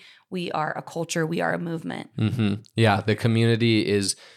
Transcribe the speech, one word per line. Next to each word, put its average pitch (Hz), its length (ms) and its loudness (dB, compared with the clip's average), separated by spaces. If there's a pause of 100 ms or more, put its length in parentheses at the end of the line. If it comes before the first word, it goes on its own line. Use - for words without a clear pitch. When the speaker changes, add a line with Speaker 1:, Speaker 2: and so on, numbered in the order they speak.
(300)
Speaker 1:
we 180 220 -6
are - 260 -4
a - 40 -8
culture, 165 440 -4
we 170 140 -4
are 170 120 0
a 170 60 -2
movement. 165 580 -8
Speaker 2:
Mm-hmm. 107 460 0 (140)
Yeah. 104 240 4
The 107 160 0
community 113 720 2
is 98 260 0 (220)